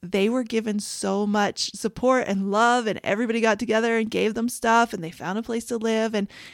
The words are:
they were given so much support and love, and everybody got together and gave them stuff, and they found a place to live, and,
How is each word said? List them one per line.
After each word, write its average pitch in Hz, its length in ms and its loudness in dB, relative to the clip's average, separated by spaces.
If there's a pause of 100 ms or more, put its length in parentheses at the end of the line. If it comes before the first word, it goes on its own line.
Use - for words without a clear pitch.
they 196 260 2
were 254 140 0
given 220 360 -2
so 202 460 -2
much 208 460 0
support 247 560 0
and 196 240 -2
love, 233 340 4
and 196 180 -2
everybody 220 380 0
got 220 160 4
together 226 400 2
and 226 120 0
gave 208 260 0
them 233 140 0
stuff, 233 440 2
and 180 100 -8
they 160 60 -8
found 175 300 -6
a 233 40 -6
place 233 220 -6
to 233 120 -4
live, 220 360 0
and, 208 140 0 (260)